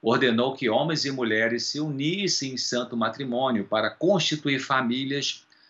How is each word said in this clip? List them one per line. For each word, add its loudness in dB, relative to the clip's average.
Ordenou 2
que -2
homens 2
e -2
mulheres 0
se -4
unissem -2
em -8
santo -4
matrimônio 0
para 0
constituir 2
famílias -2